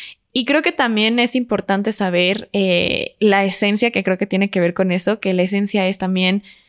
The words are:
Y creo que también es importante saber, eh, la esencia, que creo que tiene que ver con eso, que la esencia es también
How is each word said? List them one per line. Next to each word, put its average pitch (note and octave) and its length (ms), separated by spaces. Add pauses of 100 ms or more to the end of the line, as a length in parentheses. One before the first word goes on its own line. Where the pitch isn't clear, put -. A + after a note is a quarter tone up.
(320)
Y B3 140
creo C#4+ 160
que F4 100
también A3+ 460
es A#3+ 180
importante G#3 560
saber, F#3 600
eh, F#3 680
la G3+ 240
esencia, G#3 460
que G3 120
creo F#3 140
que G3+ 100
tiene G3 220
que F#3+ 120
ver E3+ 120
con F#3 180
eso, G3+ 300
que F#3+ 140
la F3+ 80
esencia G3 440
es F#3+ 120
también F#3 460 (240)